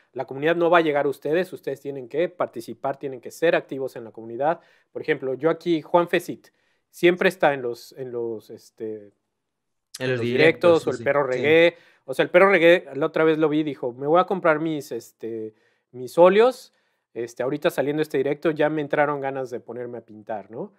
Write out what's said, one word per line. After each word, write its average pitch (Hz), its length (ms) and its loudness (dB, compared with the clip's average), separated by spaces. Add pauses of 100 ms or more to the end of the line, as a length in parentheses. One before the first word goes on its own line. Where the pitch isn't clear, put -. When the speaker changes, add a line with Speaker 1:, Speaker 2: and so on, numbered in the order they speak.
(140)
Speaker 1:
La 127 120 -8
comunidad 147 300 -2
no 170 140 2
va 175 100 6
a - 20 6
llegar 143 240 0
a 143 40 0
ustedes, 165 440 -2
ustedes 135 280 -10
tienen 135 280 -10
que 170 200 -2
participar, 123 680 -8
tienen 131 240 -12
que 107 100 -16
ser 170 240 0
activos 135 400 -6
en 120 80 -14
la 107 80 -16
comunidad. 117 480 -4 (320)
Por 120 100 -12
ejemplo, 139 320 -4
yo 135 160 -2
aquí, 165 320 -2
Juan 170 280 2
Fesit, - 400 -4 (420)
siempre 185 380 2
está 175 240 2
en 135 80 -6
los, 120 320 -8
en 127 180 -12
los, 117 400 -8
este, 107 640 -14 (840)
Speaker 2:
En 127 60 -6
Speaker 1:
en 131 60 -2
Speaker 2:
los 123 80 -2
Speaker 1:
los 117 100 -4
Speaker 2:
directos, 160 480 4
Speaker 1:
directos, 156 60 -2
Speaker 2:
sí, 147 80 -2
Speaker 1:
o - 0 -
el 127 60 -6
Speaker 2:
sí, 117 60 -14
Speaker 1:
perro 139 200 0
Speaker 2:
sí. 131 40 -2
Speaker 1:
reggae. 156 480 4 (300)
O 135 80 -10
sea, 160 100 0
el 147 80 -2
perro 190 180 6
reggae, 175 360 6 (100)
la 147 100 -2
otra 160 180 -2
vez 160 140 4
lo 156 120 2
vi, 151 140 0
dijo, 135 300 -8
"Me 135 140 -8
voy 165 120 4
a 185 60 2
comprar 170 340 0
mis, 156 320 -6
este, 113 600 -10 (380)
mis 123 260 -8
óleos, 208 560 4 (400)
este, 120 300 -8
ahorita 147 260 -2
saliendo 147 320 -2
este 147 160 -4
directo 143 340 -2
ya 151 180 0
me 156 120 -4
entraron 147 400 -2
ganas 135 280 -6
de 123 100 -10
ponerme 120 400 -12
a 117 60 -18
pintar", 107 460 -12
¿no? 165 280 -12